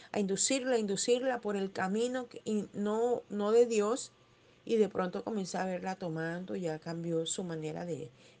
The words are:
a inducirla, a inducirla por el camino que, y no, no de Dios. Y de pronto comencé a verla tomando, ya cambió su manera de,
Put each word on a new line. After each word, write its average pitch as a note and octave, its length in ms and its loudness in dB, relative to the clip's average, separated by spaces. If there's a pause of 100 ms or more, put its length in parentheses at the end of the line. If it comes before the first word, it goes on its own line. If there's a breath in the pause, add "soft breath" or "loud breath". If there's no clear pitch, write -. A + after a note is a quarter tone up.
(120)
a - 80 0
inducirla, A#3+ 560 2
a A3+ 40 4
inducirla A#3+ 600 2
por G#3 140 -2
el F#3+ 160 -2
camino A#3 560 0
que, - 180 -16
y G#3+ 280 0
no, A3 560 0
no G#3 220 0
de A#3 160 8
Dios. A3 440 0 (540 soft breath)
Y A3+ 120 2
de G3+ 120 6
pronto F#3 340 -2
comencé G3 340 -4
a F#3 80 -2
verla F#3 300 -4
tomando, F3 600 -4
ya D#3+ 240 -4
cambió E3 460 -2
su F#3+ 180 -4
manera E3 420 -6
de, D3+ 260 -8 (280 loud breath)